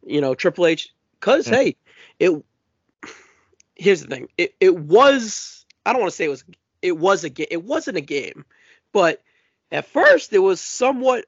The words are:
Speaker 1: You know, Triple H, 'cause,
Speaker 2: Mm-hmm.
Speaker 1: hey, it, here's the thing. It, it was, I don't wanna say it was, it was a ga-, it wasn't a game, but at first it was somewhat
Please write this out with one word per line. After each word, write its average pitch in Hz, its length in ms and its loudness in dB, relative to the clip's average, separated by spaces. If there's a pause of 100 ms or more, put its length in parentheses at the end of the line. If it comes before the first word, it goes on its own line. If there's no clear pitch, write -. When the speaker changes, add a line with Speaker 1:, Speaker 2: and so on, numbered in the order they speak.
Speaker 1:
You 147 160 -2
know, 131 140 0
Triple 175 320 0
H, 165 260 -2 (280)
'cause, 269 260 2
Speaker 2:
Mm-hmm. 220 80 0
Speaker 1:
hey, 240 220 0 (420)
it, 165 260 0 (1300)
here's 180 280 0
the - 60 -18
thing. 123 280 -12
It, - 240 -4
it 185 160 4
was, 220 880 2 (220)
I 208 60 0
don't 254 80 0
wanna 185 120 -2
say 190 140 -6
it - 20 -2
was, 139 160 -8 (380)
it 180 140 -2
was 170 280 0
a 151 60 -10
ga-, 147 200 -8
it 165 140 -6
wasn't 277 320 -6
a 151 60 -6
game, 143 420 -10 (480)
but 170 300 0 (500)
at 147 140 -6
first 494 460 2
it 208 60 2
was 185 220 2
somewhat 254 680 -2